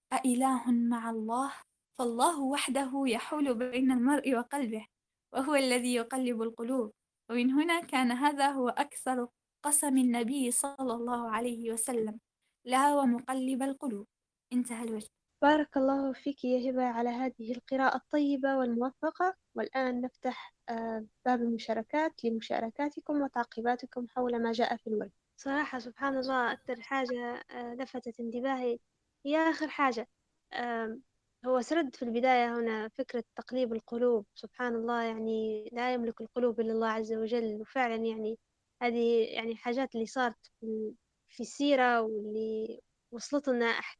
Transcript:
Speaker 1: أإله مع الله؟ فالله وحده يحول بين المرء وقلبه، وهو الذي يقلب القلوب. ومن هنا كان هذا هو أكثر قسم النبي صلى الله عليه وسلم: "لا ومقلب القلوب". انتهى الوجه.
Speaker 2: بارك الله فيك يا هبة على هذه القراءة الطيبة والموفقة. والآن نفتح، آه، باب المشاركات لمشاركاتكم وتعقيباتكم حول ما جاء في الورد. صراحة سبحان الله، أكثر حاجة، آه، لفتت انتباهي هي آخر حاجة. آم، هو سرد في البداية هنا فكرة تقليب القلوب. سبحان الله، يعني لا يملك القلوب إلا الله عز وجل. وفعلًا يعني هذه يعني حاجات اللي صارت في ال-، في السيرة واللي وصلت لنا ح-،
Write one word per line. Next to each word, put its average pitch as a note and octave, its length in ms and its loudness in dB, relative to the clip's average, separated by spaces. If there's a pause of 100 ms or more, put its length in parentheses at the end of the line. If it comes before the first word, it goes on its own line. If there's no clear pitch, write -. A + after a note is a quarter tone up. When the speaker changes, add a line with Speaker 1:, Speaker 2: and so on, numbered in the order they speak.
(140)
Speaker 1:
أإله B3+ 580 2
مع A#3 380 2
الله؟ A#3 440 -2 (440)
فالله B3+ 440 2
وحده C4+ 640 0
يحول C4 480 0
بين B3+ 380 2
المرء C4 440 2
وقلبه، A3+ 500 -4 (480)
وهو C#4 220 0
الذي B3 380 2
يقلب A#3+ 480 0
القلوب. A#3 500 -2 (380)
ومن B3 220 2
هنا E4 280 4
كان C4 320 2
هذا C#4 380 4
هو C4 200 0
أكثر B3+ 580 -2 (360)
قسم C#4+ 340 4
النبي A#3+ 540 2
صلى C4+ 420 -2
الله A#3+ 360 -4
عليه A#3 420 -2
وسلم: A3+ 480 -2 (460)
"لا C4+ 300 4
ومقلب C4 680 2
القلوب". C4+ 440 -4 (460)
انتهى A#3+ 300 -2
الوجه. A3 260 -6 (320)
Speaker 2:
بارك D4 360 4
الله C4+ 360 2
فيك - 300 -6
يا B3+ 280 0
هبة B3+ 120 0
على A#3+ 260 0
هذه A#3+ 420 -4
القراءة C4+ 440 0
الطيبة C#4 640 0
والموفقة. C4 760 0 (200)
والآن B3+ 460 -2
نفتح، - 540 -6 (140)
آه، A3+ 360 -4 (200)
باب B3 160 2
المشاركات A#3 840 -2
لمشاركاتكم A#3 960 -2
وتعقيباتكم B3 840 -2
حول A#3+ 360 0
ما A#3 80 2
جاء A3+ 260 0
في - 100 -12
الورد. G#3 240 -4 (260)
صراحة C#4 420 -2
سبحان C4+ 380 -4
الله، B3+ 340 0
أكثر A#3+ 300 -8
حاجة، B3 720 -4
آه، A#3+ 220 -10
لفتت B3 460 -8
انتباهي A#3+ 600 -2 (460)
هي D4 120 2
آخر D#4+ 300 2
حاجة. B3 400 0 (460)
آم، A#3 480 -4 (440)
هو B3+ 160 2
سرد D#4 340 0
في - 80 -6
البداية A#3+ 540 4
هنا A3 300 0
فكرة B3 360 -4 (120)
تقليب B3 380 -2
القلوب. A#3 520 0 (100)
سبحان A#3+ 400 -4
الله، A#3 260 0
يعني A3 720 -2
لا B3 200 0
يملك A#3 280 -2
القلوب A#3 380 0
إلا A3+ 140 0
الله A3+ 140 2
عز A3 260 -2
وجل. A3 480 -2
وفعلًا A#3 340 0
يعني A3+ 420 -4 (440)
هذه A#3 420 4
يعني A3+ 320 -4
حاجات B3 400 -2
اللي A3+ 100 0
صارت A#3+ 400 -2 (140)
في A3+ 60 -12
ال-، A3 280 -4 (360)
في - 100 -16
السيرة B3+ 600 2
واللي A3 800 -4 (300)
وصلت C#4 380 -4
لنا A#3 220 2 (100)
ح-، - 180 -12